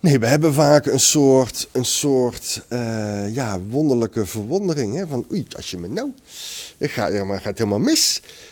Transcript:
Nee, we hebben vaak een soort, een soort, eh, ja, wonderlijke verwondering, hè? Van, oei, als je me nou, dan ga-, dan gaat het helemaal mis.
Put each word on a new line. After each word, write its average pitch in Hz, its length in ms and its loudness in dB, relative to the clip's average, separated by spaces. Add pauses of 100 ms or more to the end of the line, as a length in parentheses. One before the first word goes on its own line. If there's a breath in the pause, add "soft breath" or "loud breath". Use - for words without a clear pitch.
Nee, 143 180 4
we 113 60 0
hebben 151 280 4
vaak 147 320 6
een 135 140 2
soort, 135 720 4
een 127 140 -2
soort, 127 800 -2
eh, 107 680 -4
ja, 113 280 -4
wonderlijke 120 640 0
verwondering, 131 720 -4
hè? 185 120 -6
Van, 131 240 -6
oei, 185 140 -4 (100)
als - 160 -12
je 92 60 -10
me 87 100 -8
nou, 220 240 -6 (680 loud breath)
dan 147 120 -4
ga-, 101 220 -4
dan 98 180 -2
gaat 98 140 -4
het 104 140 -6
helemaal 104 220 0
mis. 285 420 0 (300 loud breath)